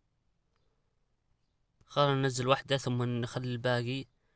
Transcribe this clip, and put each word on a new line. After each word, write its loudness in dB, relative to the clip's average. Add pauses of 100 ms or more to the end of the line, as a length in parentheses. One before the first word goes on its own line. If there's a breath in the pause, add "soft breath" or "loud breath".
(1900)
خلنا 4
ننزل 0
واحدة 2
ثم -2
نخلي -4
الباقي. -2 (320)